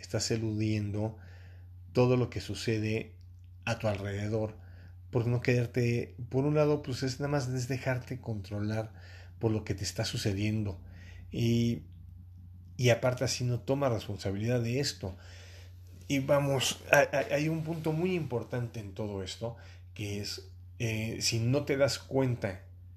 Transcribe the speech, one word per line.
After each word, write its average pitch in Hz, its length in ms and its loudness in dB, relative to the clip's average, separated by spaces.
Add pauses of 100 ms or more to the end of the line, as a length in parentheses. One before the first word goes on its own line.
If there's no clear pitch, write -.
estás - 320 -2
eludiendo 107 840 0 (720)
todo 123 240 8
lo 120 140 4
que - 100 -6
sucede 110 720 0 (520)
a 120 120 0
tu 110 120 0
alrededor, 104 680 -2 (540)
por 117 160 2
no 123 140 2
quererte, 120 760 2 (140)
por 131 160 2
un 151 100 4
lado, 147 260 6
pues 135 220 -4
es 127 160 -2
nada 143 100 -2
más 139 200 0
es 127 180 -2
dejarte 127 540 -2
controlar 107 720 -2 (460)
por 113 120 4
lo 107 140 2
que - 80 -2
te 92 100 -2
está 104 220 -2
sucediendo, 104 760 0 (500)
y, 117 520 4 (920)
y 123 120 8
aparte 123 360 6
así 123 180 0
no 123 160 0
tomas 139 320 2
responsabilidad 104 720 0
de 120 180 0
esto. 98 380 -4 (880)
Y 139 120 2
vamos, 139 720 2
hay, 143 200 10
hay, 135 200 2
hay 147 180 2
un 160 140 0
punto 156 300 -2
muy 180 200 2
importante 120 680 -2
en 98 120 -10
todo 101 300 -4
esto, 113 320 -6 (380)
que 101 260 -4
es, - 300 -8 (300)
eh, 113 420 -2
si 113 180 2
no 131 240 4
te 143 140 2
das 131 200 4
cuenta 120 680 0 (320)